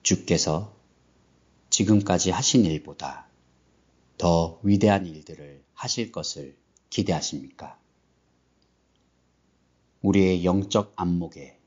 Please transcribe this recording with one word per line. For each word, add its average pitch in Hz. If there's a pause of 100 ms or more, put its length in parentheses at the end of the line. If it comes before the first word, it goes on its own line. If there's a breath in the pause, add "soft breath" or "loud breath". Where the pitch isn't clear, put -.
주께서 87 (960)
지금까지 101
하신 113
일보다 76 (880)
더 85
위대한 98
일들을 73 (120)
하실 123
것을 - (320)
기대하십니까? 76 (2250)
우리의 95
영적 98
안목에 87